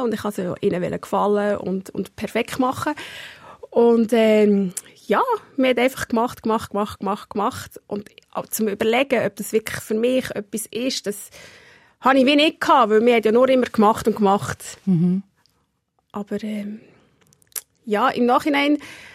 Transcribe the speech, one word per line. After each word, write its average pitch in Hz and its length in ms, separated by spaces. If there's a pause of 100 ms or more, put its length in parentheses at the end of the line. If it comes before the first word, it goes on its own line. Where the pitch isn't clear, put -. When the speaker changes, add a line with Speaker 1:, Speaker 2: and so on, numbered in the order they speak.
Speaker 1:
und 220 100
ich - 80
wollte 190 380
es - 20
ihnen 170 380
gefallen 202 560
und, 190 340
und - 240
perfekt 226 460
machen. 269 340 (760)
Und, 233 420
ähm, 214 600 (360)
ja, 214 140 (340)
man 262 140
hat 240 100
einfach 262 260
gemacht, 240 380
gemacht, 220 260
gemacht, 202 600
gemacht. - 580
Und 208 220 (200)
auch - 160
zum 220 220
Überlegen, 220 580
ob - 80
das - 180
wirklich - 280
für - 140
mich 247 360
etwas 214 360
ist, 247 420
das - 220 (680)
habe 262 220
ich 247 60
wie 294 100
nicht 311 240
gehabt, 262 300
weil 214 140
wir 240 120
haben 220 80
ja 220 80
nur 254 160
immer 254 180
gemacht 220 400
und 214 80
gemacht. 202 480 (220)
Speaker 2:
Mhm. 180 400 (880)
Speaker 1:
Aber, 202 300
ähm, 214 380 (1040)
ja, 214 240
im 240 160
Nachhinein, 285 540 (360)